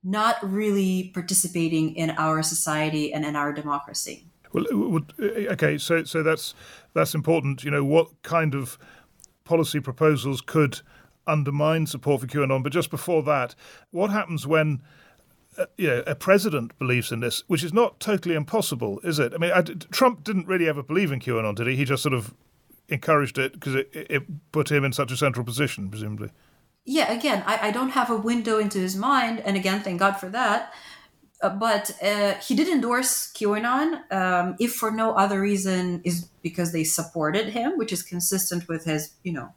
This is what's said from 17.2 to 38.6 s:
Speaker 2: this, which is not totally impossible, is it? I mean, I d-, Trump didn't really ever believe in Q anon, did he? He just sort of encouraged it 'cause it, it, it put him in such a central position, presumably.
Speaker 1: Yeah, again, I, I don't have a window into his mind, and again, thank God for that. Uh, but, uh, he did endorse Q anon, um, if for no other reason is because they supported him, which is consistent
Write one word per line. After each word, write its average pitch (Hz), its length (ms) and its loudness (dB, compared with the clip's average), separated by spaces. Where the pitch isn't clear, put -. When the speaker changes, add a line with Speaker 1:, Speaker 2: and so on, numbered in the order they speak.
Speaker 2:
this, 120 260 -4
which 156 160 2
is 165 100 -4
not 226 280 2
totally 185 340 0
impossible, 135 680 -2
is 160 160 0
it? 120 120 2
I - 60 -6
mean, 170 140 2
I 180 100 6
d-, 165 120 -2
Trump 247 320 2
didn't 190 240 -2
really 175 200 2
ever 143 140 -2
believe 160 300 0
in 127 80 -2
Q 120 180 -2
anon, 107 160 0
did 117 140 -2
he? 131 80 0
He 139 80 2
just 135 180 0
sort 139 120 2
of 113 200 -4
encouraged 147 500 0
it 135 220 -2
'cause 139 160 -2
it, 139 160 -2
it, 156 180 -12
it 147 400 -4
put 151 220 0
him 143 120 4
in 135 80 0
such 127 200 -2
a 127 40 -4
central 123 300 0
position, 117 440 -4
presumably. 107 400 -8
Speaker 1:
Yeah, 262 280 0
again, 233 340 -2
I, 208 220 0
I - 20 0
don't 254 200 -2
have 240 200 0
a 226 60 0
window 220 420 0
into 202 200 0
his 185 180 -2
mind, 233 500 0
and 196 100 0
again, 190 260 0
thank 185 180 -4
God 196 140 4
for 190 160 -8
that. 233 420 0
Uh, - 100 2
but, 202 420 0
uh, 202 320 2
he - 220 -2
did 320 120 4
endorse 254 600 0
Q 208 240 0
anon, 262 460 0
um, 185 480 2
if 233 160 0
for 220 160 -2
no 220 220 0
other 196 280 4
reason 185 640 0
is 175 240 -2
because 170 300 -2
they 165 100 0
supported 160 680 -2
him, 247 280 -2
which 220 140 -2
is 175 100 -6
consistent 175 640 -2